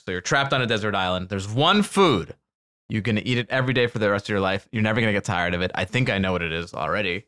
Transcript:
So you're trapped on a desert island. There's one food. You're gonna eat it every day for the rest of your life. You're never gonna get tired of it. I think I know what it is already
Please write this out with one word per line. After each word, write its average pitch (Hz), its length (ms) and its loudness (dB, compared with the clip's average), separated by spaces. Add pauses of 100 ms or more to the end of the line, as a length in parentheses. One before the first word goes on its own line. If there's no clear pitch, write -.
So 101 80 -6
you're 90 100 -4
trapped 139 320 0
on 131 80 2
a 123 60 0
desert 107 280 0
island. 92 340 -2
There's 98 180 -4
one 156 360 4
food. 151 520 2 (540)
You're 110 120 -2
gonna 107 220 0
eat 120 140 0
it 120 120 -2
every 131 240 0
day 123 140 4
for 117 120 -4
the 104 100 2
rest 101 160 0
of - 40 -6
your 104 120 0
life. 95 300 -2
You're 110 120 -2
never 110 160 2
gonna 110 140 2
get 98 100 0
tired 87 300 0
of 87 80 0
it. 90 140 -2
I 95 100 -2
think 127 240 0
I 101 80 0
know 95 160 2
what 87 80 -2
it 82 100 -4
is 85 220 -6
already 90 540 -4